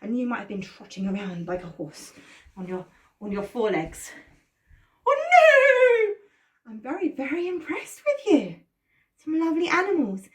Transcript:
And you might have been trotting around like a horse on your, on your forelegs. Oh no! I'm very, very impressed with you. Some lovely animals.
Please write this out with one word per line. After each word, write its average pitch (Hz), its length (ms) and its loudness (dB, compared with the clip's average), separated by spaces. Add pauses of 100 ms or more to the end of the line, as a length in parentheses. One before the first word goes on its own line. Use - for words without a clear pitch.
And 226 180 -6
you 247 80 -4
might 233 140 -4
have 202 80 -16
been 196 140 -8
trotting - 440 -10
around 190 420 -6
like 180 160 -6
a 170 40 -14
horse - 440 -14 (440)
on 185 120 -12
your, 185 180 -8 (340)
on 208 120 -10
your 202 100 -4
forelegs. 196 720 -6 (920)
Oh 539 1080 6 (520)
no! 226 60 -18
I'm 220 80 -14
very, 302 320 -6
very 294 360 -6
impressed 359 580 -10
with 554 260 0
you. 196 240 2 (680)
Some 311 160 -2
lovely 330 280 0
animals. 320 680 -2